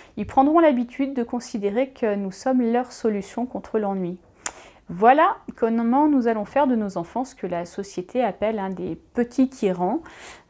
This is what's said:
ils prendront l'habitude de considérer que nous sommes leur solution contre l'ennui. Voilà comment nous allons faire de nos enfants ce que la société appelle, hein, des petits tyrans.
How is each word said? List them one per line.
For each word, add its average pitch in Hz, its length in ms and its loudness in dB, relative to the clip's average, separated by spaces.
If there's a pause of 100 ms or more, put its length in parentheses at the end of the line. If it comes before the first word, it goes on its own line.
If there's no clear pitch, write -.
(180)
ils 208 100 -6
prendront 294 320 4
l'habitude 269 560 2
de 240 80 -2
considérer 240 640 -4
que 226 240 -2
nous 196 180 -4
sommes 262 300 0
leur 240 300 0
solution 220 560 -4
contre 220 320 -6
l'ennui. 190 400 -2 (680)
Voilà 269 460 4 (220)
comment 233 500 2
nous 254 220 2
allons 214 160 -2
faire 285 200 2
de 254 120 2
nos 202 200 -4
enfants 233 280 -6
ce - 100 -14
que - 100 -8
la 175 200 -6
société 202 580 -6
appelle, 220 340 -2
hein, 190 120 -4
des 180 260 -6
petits 247 540 -2
tyrans. 190 500 -2 (500)